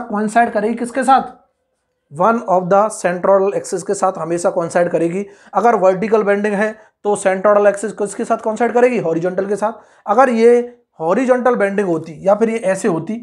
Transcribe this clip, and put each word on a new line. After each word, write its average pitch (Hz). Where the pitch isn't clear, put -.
कोइंसाइड 214
करेगी 214
किसके 240
साथ, 254
one 208
of 180
the 196
central 190
axis 170
के 202
साथ 185
हमेशा 175
कोइंसाइड 175
करेगी। 170
अगर 202
वर्टिकल 196
बेंडिंग 202
है 214
तो 208
सेंट्रोइडल 208
एक्सिस 202
किसके 208
साथ 226
कोइंसाइड 220
करेगी, 240
हॉरिजॉन्टल 185
के 202
साथ। 214
अगर 254
ये 233
हॉरिजॉन्टल 240
बेंडिंग 196
होती 160
या 185
फिर 220
ये 226
ऐसे 190
होती 170